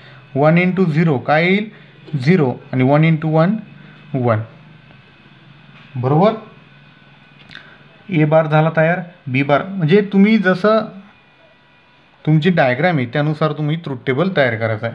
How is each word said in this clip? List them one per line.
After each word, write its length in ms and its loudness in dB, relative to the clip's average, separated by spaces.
One 220 4
into 280 2
zero 340 0
काय 260 0
येईल? 240 0
झिरो. 360 2
आणि 100 0
one 220 4
into 240 0
one, 260 0
one. 240 0
बरोबर? 380 2
ए 160 0
बार 220 2
झाला 300 2
तयार, 220 0
B 160 -2
बार. 220 0
म्हणजे 360 0
तुम्ही 260 4
जसं 460 0
तुमची 260 2
diagram 460 0
आहे, 80 -2
त्यानुसार 460 -2
तुम्ही 260 -4
truth 200 -10
table 300 0
तयार 200 2
करायचा. 360 -4